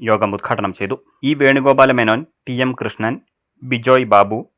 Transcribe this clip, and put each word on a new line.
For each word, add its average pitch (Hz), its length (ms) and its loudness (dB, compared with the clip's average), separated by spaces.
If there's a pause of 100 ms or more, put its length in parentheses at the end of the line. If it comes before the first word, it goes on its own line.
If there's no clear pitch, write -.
യോഗം 107 300 0
ഉദ്ഘാടനം 104 400 -6
ചെയ്തു. 101 240 -6 (260)
ഇ 135 120 -2
വേണുഗോപാല 135 580 4
മേനോൻ, 117 280 0 (240)
ടി 131 100 -8 (100)
എം 127 80 -2
കൃഷ്ണൻ, 113 420 -6 (480)
ബിജോയ് 127 500 0
ബാബു 101 260 2 (200)